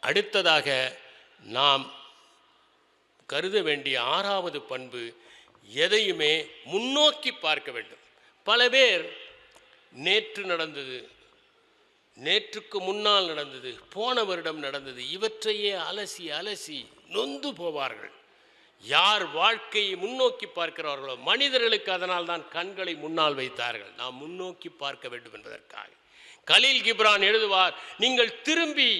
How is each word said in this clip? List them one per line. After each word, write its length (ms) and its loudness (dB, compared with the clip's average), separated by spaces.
அடுத்ததாக 640 2
நாம் 260 6
கருத 320 0
வேண்டிய 340 0
ஆறாவது 440 -2
பண்பு, 320 -10
எதையுமே 480 2
முன்னோக்கி 580 2
பார்க்க 260 0
வேண்டும். 320 -12
பல 220 6
பேர் 360 4
நேற்று 460 0
நடந்தது, 480 -6
நேற்றுக்கு 640 -4
முன்னால் 500 2
நடந்தது, 400 -10
போன 280 0
வருடம் 420 -4
நடந்தது, 360 -8
இவற்றையே 560 -4
அலசி 360 -10
அலசி 400 -10
நொந்து 440 -4
போவார்கள். 540 -6
யார் 400 4
வாழ்க்கையை 640 2
முன்னோக்கி 540 0
பார்க்கிறார்களோ, 580 -4
மனிதர்களுக்கு 640 2
அதனால் 400 -2
தான் 180 -4
கண்களை 440 -6
முன்னால் 360 2
வைத்தார்கள். 640 -6
நாம் 220 -8
முன்னோக்கி 460 -12
பார்க்க 320 -8
வேண்டும் 240 -16
என்பதற்காக. 520 -16
கலீல் 400 6
கிப்ரான் 420 6
எழுதுவார், 440 4
"நீங்கள் 380 2
திரும்பி 580 2